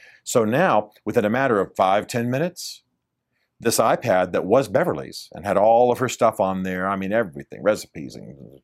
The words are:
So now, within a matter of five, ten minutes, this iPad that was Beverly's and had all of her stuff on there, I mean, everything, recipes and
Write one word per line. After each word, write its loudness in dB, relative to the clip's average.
So 0
now, 0
within 0
a 0
matter 0
of -2
five, 2
ten -4
minutes, -6
this 0
iPad 2
that 0
was 2
Beverly's -4
and -14
had 0
all 6
of -2
her -2
stuff 0
on -2
there, -4
I -2
mean, -4
everything, -6
recipes -2
and -20